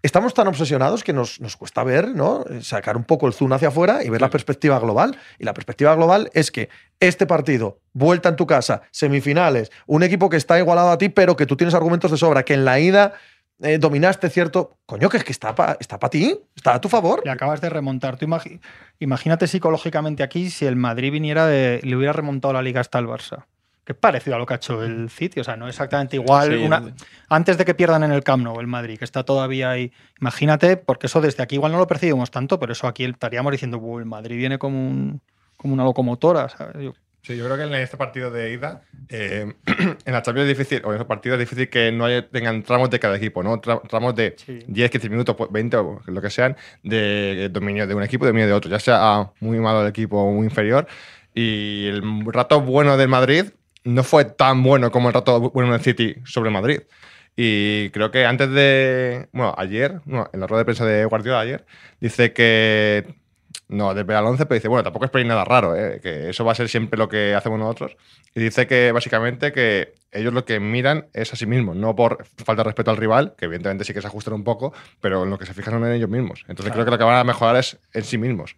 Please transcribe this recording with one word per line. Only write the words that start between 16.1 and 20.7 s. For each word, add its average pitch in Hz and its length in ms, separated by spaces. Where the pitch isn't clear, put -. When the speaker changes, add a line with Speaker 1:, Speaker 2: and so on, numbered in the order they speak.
Speaker 1:
está - 200
a 123 80
tu 202 80
favor. 190 340
Speaker 3:
Le 139 80
acabas 139 300
de 170 80
remontar. 135 480
Tú 151 80
imagi-, 165 340
imagínate 160 480
psicológicamente 156 720
aquí 175 280
si 151 160
el 127 100